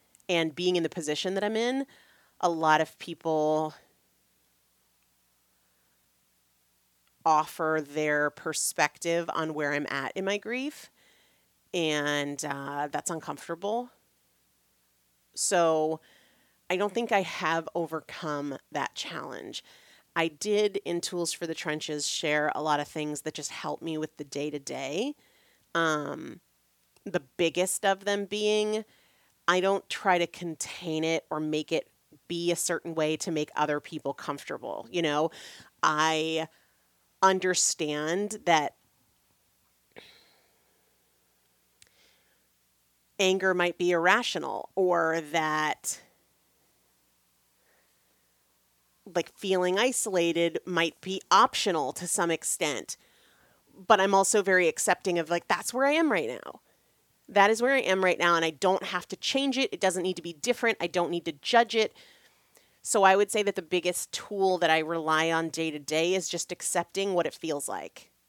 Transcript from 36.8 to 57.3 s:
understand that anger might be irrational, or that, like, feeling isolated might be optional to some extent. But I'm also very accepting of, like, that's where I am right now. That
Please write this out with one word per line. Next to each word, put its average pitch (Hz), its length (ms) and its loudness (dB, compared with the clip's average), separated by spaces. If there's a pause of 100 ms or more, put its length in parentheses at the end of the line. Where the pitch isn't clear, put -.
understand 185 1200 0
that 156 300 4 (4000)
anger 185 340 2
might 175 240 0
be 180 140 2
irrational, 170 840 0
or 170 460 2 (100)
that, 156 720 -2 (3250)
like, - 200 -2
feeling 185 440 0
isolated 170 840 2
might 170 360 0
be 190 200 -8 (100)
optional 175 600 4
to 175 140 -8
some 170 220 0
extent. 147 680 -4 (920)
But 208 120 8
I'm 196 140 4
also 196 300 4
very 180 240 4
accepting 175 500 0
of, 156 120 -2
like, 170 180 -2
that's - 260 -2
where 262 120 2
I 285 80 4
am 320 180 2
right 156 160 0
now. 113 320 -10 (720)
That 196 200 6